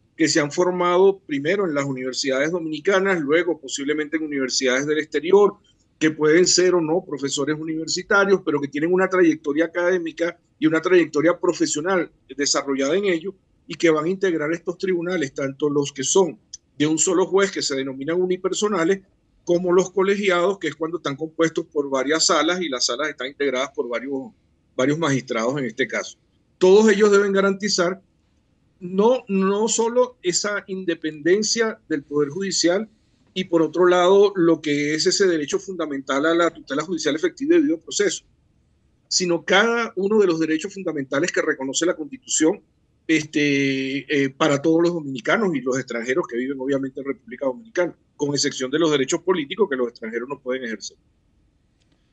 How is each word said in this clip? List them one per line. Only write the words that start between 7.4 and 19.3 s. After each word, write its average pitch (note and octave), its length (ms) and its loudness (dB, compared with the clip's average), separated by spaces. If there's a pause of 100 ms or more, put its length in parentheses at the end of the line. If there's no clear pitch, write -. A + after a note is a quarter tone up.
universitarios, F3+ 880 0
pero D3 160 0
que C#3 80 -6
tienen D3 240 -2
una F#3 160 2
trayectoria E3 580 2
académica E3+ 680 -2 (220)
y - 80 0
una D#3 160 2
trayectoria E3 560 2
profesional E3 720 -2 (260)
desarrollada C#3 600 -2
en G3+ 100 0
ello, F#3 280 -2 (320)
y - 100 -12
que E3 140 2
van D#3 160 2
a F3 40 0
integrar E3+ 420 -2
estos E3+ 240 -8
tribunales, F3 560 -2
tanto C#3 380 -4
los C#3+ 220 -2
que C3+ 100 -10
son E3 360 0 (380)
de D3 100 0
un D#3+ 120 0
solo F3+ 280 2
juez, F#3+ 240 2
que D3+ 120 -8
se C#3 140 -4
denominan C3+ 440 -4
unipersonales, F#3 800 -2 (440)